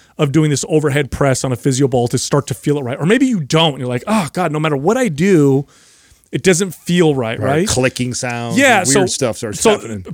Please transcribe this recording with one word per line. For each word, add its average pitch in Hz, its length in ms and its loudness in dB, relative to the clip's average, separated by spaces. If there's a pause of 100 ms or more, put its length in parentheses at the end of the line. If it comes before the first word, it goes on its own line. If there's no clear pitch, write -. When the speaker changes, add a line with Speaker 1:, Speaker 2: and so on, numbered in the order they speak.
(180)
Speaker 1:
of 143 140 0
doing 156 180 2
this 139 180 -2
overhead 147 420 0
press 135 340 0
on 135 80 -2
a 120 40 -2
physio 135 320 0
ball 120 200 0
to 127 100 -2
start - 300 0
to 127 60 -6
feel 147 240 -2
it 143 40 -6
right. 127 180 -6
Or 147 60 0
maybe 262 200 4
you 226 140 -2
don't, 156 340 2
and - 40 -10
you're 123 100 -6
like, 123 180 -4
"Oh 208 280 0
God, 175 180 -2
no 151 80 -2
matter 151 160 0
what 170 200 0
I 254 120 0
do, 147 580 4 (680)
it 127 100 -6
doesn't 185 320 0
feel 170 400 2
right," 120 240 -4
Speaker 2:
Right. 107 100 -2
Speaker 1:
right? 160 200 0
Speaker 2:
Clicking 127 440 -2
sounds 120 460 -4
Speaker 1:
Yeah, 254 220 4
Speaker 2:
and 180 80 -2
weird 135 200 2
Speaker 1:
so, - 60 -4
Speaker 2:
stuff 117 220 -2
starts 104 240 -8
Speaker 1:
so 226 100 4
Speaker 2:
happening. 113 320 -4 (100)